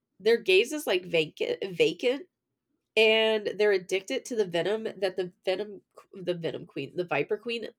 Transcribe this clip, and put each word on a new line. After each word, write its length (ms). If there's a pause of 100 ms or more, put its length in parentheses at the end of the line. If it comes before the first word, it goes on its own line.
(200)
their 180
gaze 340
is, 160
like, 180
vacant, 520 (180)
vacant, 520 (720)
and 500 (100)
they're 160
addicted 520
to 100
the 100
venom 400
that 320
the 160 (120)
venom, 360 (320)
the 220
venom 320
queen, 280
the 100
Viper 320
Queen 420